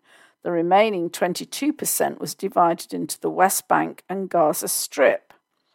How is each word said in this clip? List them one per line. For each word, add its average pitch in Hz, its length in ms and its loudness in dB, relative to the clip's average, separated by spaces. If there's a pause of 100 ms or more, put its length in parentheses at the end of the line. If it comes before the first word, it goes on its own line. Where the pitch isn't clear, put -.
(440)
The 180 80 -4
remaining 175 580 2
twenty-two 180 640 -4
percent - 480 -4
was - 140 -8
divided 175 580 0
into 175 260 -8
the 165 120 -2
West 185 360 2
Bank 160 400 -2
and 190 220 -6
Gaza 165 380 2
Strip. - 640 0 (420)